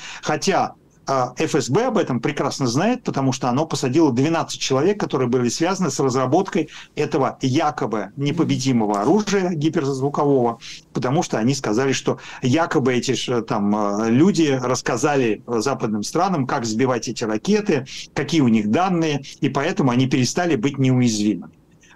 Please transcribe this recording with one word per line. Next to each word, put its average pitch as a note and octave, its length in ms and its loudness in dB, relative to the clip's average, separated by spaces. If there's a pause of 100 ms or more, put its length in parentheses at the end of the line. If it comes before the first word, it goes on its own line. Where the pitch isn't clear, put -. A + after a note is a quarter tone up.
(220)
Хотя, D3+ 520 0 (320)
а, C3 320 -2
Ф D#3+ 160 0
С B2 140 0
Б F#3+ 160 2
об A3+ 140 0
этом C#3+ 220 0
прекрасно C#3+ 460 -2
знает, E3 360 0
потому C3+ 300 -2
что B2+ 180 -2
оно C#3+ 160 0
посадило C#3+ 440 2
двенадцать D3 520 0
человек, E3+ 360 2
которые C3+ 300 -2
были B2 220 2
связаны F3 400 0
с - 100 -4
разработкой C3+ 680 0 (260)
этого D3 460 0
якобы B2+ 720 0
непобедимого C3 840 0
оружия G3 480 2
гиперзвукового, C#3 1080 0 (360)
потому C3 280 0
что - 140 -4
они A#2+ 180 2
сказали, C3 380 0
что B2+ 260 -2 (240)
якобы C3 520 2
эти B2 180 0
ж, A#2 300 -2
там, G#2 340 0
э, G#2+ 340 0
люди D3 520 4
рассказали, B2+ 840 0
э, A#2+ 140 -2
западным G#2+ 420 -2
странам, E3 440 0
как C3+ 180 -2
сбивать A#2 420 0
эти A#2+ 180 -6
ракеты, D#3+ 600 0 (300)
какие D3+ 260 0
у B2+ 80 4
них G#2+ 220 4
данные, E3 500 2 (220)
и D#3 80 2
поэтому C#3+ 400 0
они B2+ 160 2
перестали D3 500 0
быть C3+ 220 -2
неуязвимыми. A#2 720 0 (440)